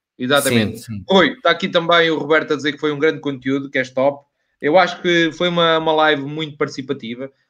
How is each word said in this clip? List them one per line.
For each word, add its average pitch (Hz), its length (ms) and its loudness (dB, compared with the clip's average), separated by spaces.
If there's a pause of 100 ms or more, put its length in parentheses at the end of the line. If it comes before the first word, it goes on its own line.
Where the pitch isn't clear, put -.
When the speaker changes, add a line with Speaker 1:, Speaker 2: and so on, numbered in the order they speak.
(200)
Speaker 1:
Exatamente. 127 600 0
Speaker 2:
Sim, 107 180 -12
sim. 95 120 -12
Speaker 1:
Rui, 190 200 4
está - 220 -2
aqui 165 180 -2
também 170 420 2
o 147 80 0
Roberto 151 340 0
a 147 40 -2
dizer 139 160 -2
que 147 60 -14
foi 151 120 -2
um 143 80 -6
grande 147 220 0
conteúdo, 135 480 -4
que 139 80 -4
és 127 120 -2
top. 139 360 -2 (360)
Eu 151 160 4
acho 180 240 2
que 170 300 2
foi 175 160 -2
uma, 170 300 2
uma 160 160 0
live 151 300 2
muito 151 340 -8
participativa. 135 760 -8 (180)